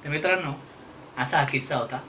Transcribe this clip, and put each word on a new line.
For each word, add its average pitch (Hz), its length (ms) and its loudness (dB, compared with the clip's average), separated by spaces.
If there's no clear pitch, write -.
तर 143 60 -8
मित्रांनो, 165 420 2
असा 131 200 2
हा 143 60 8
किस्सा 139 320 0
होता. 120 340 -2